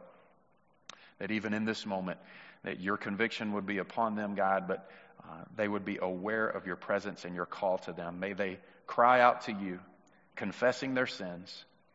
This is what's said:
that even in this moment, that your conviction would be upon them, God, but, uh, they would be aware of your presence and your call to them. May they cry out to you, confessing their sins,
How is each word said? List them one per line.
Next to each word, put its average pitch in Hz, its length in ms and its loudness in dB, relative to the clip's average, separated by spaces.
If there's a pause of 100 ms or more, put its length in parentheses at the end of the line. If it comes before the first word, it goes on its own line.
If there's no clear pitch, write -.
(1160)
that 98 140 -6
even 107 240 0
in 110 100 0
this 110 220 -2
moment, 92 320 -4 (440)
that 92 160 -6
your 98 180 0
conviction 107 560 -2
would 101 120 -2
be 101 140 -2
upon 107 360 0
them, 104 200 -2
God, 95 320 2
but, 95 200 -4 (360)
uh, 82 200 -14 (120)
they 107 120 0
would 101 180 0
be 101 140 -2
aware 98 480 0
of 92 200 -4
your 90 80 -2
presence 101 500 -2
and 90 80 -6
your 87 140 -2
call 92 320 0
to - 140 -10
them. 85 260 -6
May 98 140 -2
they 95 260 -4 (260)
cry 123 360 8
out 120 240 8
to 120 60 -4
you, 98 280 -4 (560)
confessing 123 580 2
their 127 140 2
sins, 90 580 -8 (300)